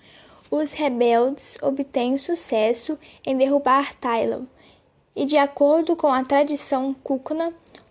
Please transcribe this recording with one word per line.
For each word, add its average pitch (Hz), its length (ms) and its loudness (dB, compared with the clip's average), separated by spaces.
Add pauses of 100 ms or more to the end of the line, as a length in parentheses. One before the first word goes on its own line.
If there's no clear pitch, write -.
(500)
Os 294 220 -2
rebeldes 240 880 0
obtêm 269 560 -2
sucesso 247 840 -2 (280)
em 269 100 -2
derrubar 277 600 2
Tylon 233 480 -4 (680)
e, 277 120 -4
de 294 100 2
acordo 294 580 2
com 311 120 0
a 262 180 2
tradição 277 680 0
Kukuna, 311 580 -6 (380)